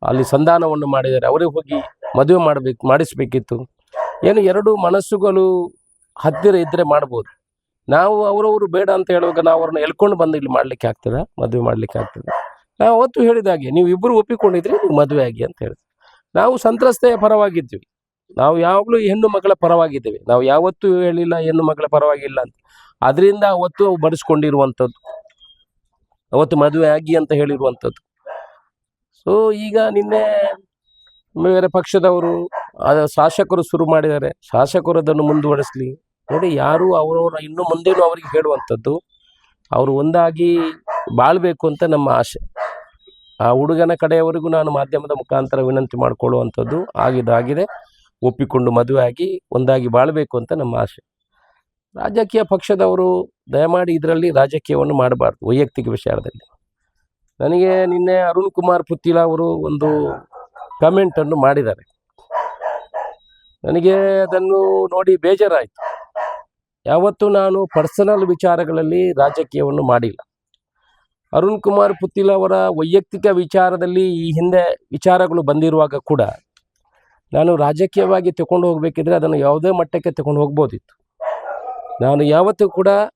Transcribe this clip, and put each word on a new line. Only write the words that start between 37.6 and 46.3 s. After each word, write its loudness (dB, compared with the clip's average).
ಮುಂದೇನು 0
ಅವ್ರಿಗೆ -6
ಹೇಳುವಂಥದ್ದು, -2
ಅವ್ರು 2
ಒಂದಾಗಿ 2
ಬಾಳ್ಬೇಕು 2
ಅಂತ -4
ನಮ್ಮ 0
ಆಸೆ. -6
ಆ 4
ಹುಡುಗನ 0
ಕಡೆಯವರೆಗೂ 0
ನಾನು 0
ಮಾಧ್ಯಮದ -4
ಮುಖಾಂತರ -2
ವಿನಂತಿ -2
ಮಾಡ್ಕೊಳ್ಳುವಂಥದ್ದು -2